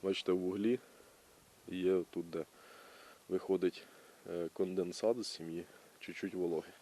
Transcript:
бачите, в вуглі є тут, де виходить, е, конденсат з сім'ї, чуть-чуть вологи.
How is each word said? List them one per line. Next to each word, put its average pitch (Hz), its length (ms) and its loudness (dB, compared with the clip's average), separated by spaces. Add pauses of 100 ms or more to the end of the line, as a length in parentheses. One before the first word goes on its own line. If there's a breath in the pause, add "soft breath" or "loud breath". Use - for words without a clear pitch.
бачите, 95 300 2
в 92 60 4
вуглі 101 420 2 (840 loud breath)
є 90 440 4
тут, 85 200 -6
де 82 140 -4 (840 loud breath)
виходить, 92 580 2 (400 loud breath)
е, 85 260 -2
конденсат 95 720 0
з - 40 -6
сім'ї, 82 380 -6 (360 loud breath)
чуть-чуть 90 340 -6
вологи. 85 480 -2